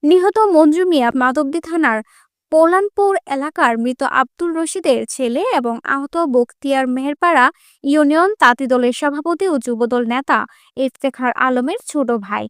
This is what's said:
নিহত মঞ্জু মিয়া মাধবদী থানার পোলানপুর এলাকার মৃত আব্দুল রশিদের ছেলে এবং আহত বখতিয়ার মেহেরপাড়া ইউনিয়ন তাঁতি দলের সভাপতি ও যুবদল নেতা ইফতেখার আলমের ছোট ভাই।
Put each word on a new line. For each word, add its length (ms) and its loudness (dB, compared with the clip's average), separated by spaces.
নিহত 340 4
মঞ্জু 360 4
মিয়া 280 2
মাধবদী 460 -2
থানার 380 -2
পোলানপুর 600 2
এলাকার 520 -2
মৃত 240 -4
আব্দুল 420 -2
রশিদের 520 -2
ছেলে 360 -4
এবং 200 -2
আহত 300 -6
বখতিয়ার 640 0
মেহেরপাড়া 580 2
ইউনিয়ন 540 2
তাঁতি 280 2
দলের 280 0
সভাপতি 540 -4
ও 100 0
যুবদল 460 -2
নেতা 340 -2
ইফতেখার 600 -4
আলমের 500 -2
ছোট 300 -2
ভাই। 340 -8